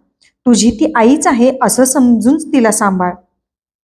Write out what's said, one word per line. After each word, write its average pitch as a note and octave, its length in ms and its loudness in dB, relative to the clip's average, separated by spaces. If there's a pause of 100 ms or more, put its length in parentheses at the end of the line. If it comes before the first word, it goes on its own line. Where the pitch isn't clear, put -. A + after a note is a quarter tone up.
(460)
तुझी A#3 260 2
ती A#3+ 240 -4
आईच B3 320 2
आहे B3+ 340 0
असं B3 240 0
समजून B3 520 0
तिला B3 340 0
सांभाळ." F#3+ 400 -2 (800)